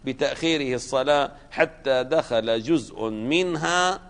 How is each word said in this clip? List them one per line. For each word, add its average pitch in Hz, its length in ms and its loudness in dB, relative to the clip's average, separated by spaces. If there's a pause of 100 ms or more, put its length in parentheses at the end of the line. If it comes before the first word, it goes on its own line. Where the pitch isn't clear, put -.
بتأخيره 139 680 -2
الصلاة 135 560 0 (200)
حتى 135 540 0
دخل 117 580 0
جزء 113 480 -2
منها 170 1000 0